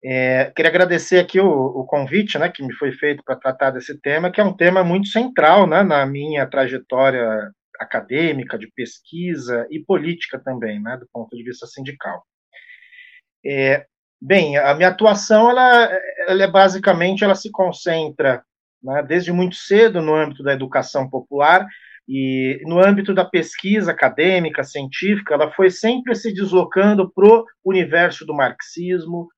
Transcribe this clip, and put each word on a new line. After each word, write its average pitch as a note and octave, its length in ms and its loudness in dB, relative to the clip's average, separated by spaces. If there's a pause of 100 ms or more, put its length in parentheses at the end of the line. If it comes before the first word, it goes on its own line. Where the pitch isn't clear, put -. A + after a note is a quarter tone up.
É, C3 540 0
queria E3 140 2
agradecer F3 500 2
aqui F3+ 220 2
o, G3 100 4
o C3 340 -2
convite, D3 520 -2
né, D#3+ 100 0
que F3+ 160 -8
me B2 100 -10
foi C#3 200 -6
feito C#3+ 280 -4
pra C3 140 -6
tratar C3 360 -2
desse B2+ 280 -12
tema, D#3+ 320 -2
que - 80 -6
é G#3+ 40 4
um F#3+ 120 -2
tema F3+ 260 2
muito F#3 280 0
central, G3 580 4
né, E3 160 2
na D3 220 2
minha C#3+ 420 -4
trajetória B2+ 1040 -2 (260)
acadêmica, C3 800 -6
de G#2+ 160 -14
pesquisa B2+ 960 -8
e D#3 100 -10
política E3 600 -6
também, A2+ 420 -8
né, A#2 160 -10
do B2 140 -20
ponto A#2 240 -14
de A#2 80 -16
vista A#2+ 240 -16
sindical. C3+ 560 -14 (1200)
É, C3+ 400 0 (360)
bem, D3 360 2
a C#3+ 160 2
minha E3+ 140 2
atuação, G#3+ 600 4
ela, B3 400 6 (400)
ela F#3+ 140 2
é G3 60 2
basicamente, F#3+ 760 2
ela G3 100 4
se G#3 160 -14
concentra, D#3 880 -2 (400)
né, C3+ 240 -4
desde F3 280 -2
muito F3+ 240 -2
cedo G#3 440 2
no D#3 140 0
âmbito D3 260 -4
da C#3 120 0
educação C3 560 -4
popular D#3 580 0 (400)
e C3 560 -4
no E3 160 -2
âmbito G3 340 4
da F#3 120 0
pesquisa F#3 680 -2
acadêmica, D#3+ 720 0
científica, D#3 680 -6
ela D3 180 0
foi F#3 180 4
sempre A#3+ 460 -4
se G#3+ 180 -8
deslocando F#3+ 760 0
pro A3 340 6 (200)
universo F3 600 0
do D#3 80 -10
marxismo E3+ 920 -6 (100)